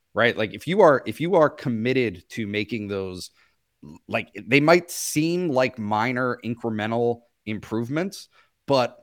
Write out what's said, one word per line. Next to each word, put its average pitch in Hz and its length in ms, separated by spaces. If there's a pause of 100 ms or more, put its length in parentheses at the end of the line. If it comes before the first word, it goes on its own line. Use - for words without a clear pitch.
(140)
right? 117 220
Like, 107 180
if - 140
you 190 140
are, 147 240
if 110 160
you 175 140
are 156 140
committed 120 800
to 113 140
making 104 440
those, 95 420 (800)
like, 107 220 (140)
they 127 140
might 170 320
seem 170 580
like 127 300
minor 120 640
incremental 117 800 (240)
improvements, 117 840 (380)
but, 127 380